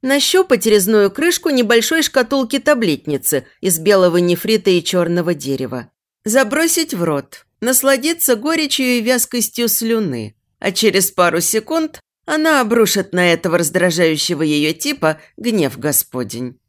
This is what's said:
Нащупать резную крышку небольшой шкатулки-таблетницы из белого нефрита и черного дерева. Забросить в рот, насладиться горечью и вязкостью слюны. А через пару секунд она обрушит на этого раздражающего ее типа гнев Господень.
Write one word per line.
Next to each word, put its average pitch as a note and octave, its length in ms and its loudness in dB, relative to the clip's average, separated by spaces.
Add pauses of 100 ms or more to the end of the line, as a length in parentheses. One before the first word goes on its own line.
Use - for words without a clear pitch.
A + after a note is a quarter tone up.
Нащупать C4+ 640 2
резную G#3 440 4
крышку E4+ 380 -2
небольшой B3 540 2
шкатулки-таблетницы A#3 1400 -2 (160)
из E3+ 160 -2
белого F3+ 400 4
нефрита F3 520 0
и F3 120 2
черного E3+ 500 -2
дерева. C3 580 -6 (340)
Забросить C#4+ 680 0
в F3+ 100 -4
рот, D3+ 440 -4 (140)
насладиться C4 760 0
горечью C#4+ 500 -2
и B3 140 2
вязкостью A#3+ 680 -2
слюны. G#3 680 -4 (240)
А - 140 -4
через F#3 380 2
пару F3 300 2
секунд D#4 600 -4 (260)
она D#4 340 0
обрушит G#3+ 520 0
на F3 200 2
этого E3+ 260 0
раздражающего E3 840 0
ее D3+ 300 0
типа F3 480 -4 (160)
гнев G3 420 -2
Господень. B2 800 -6 (100)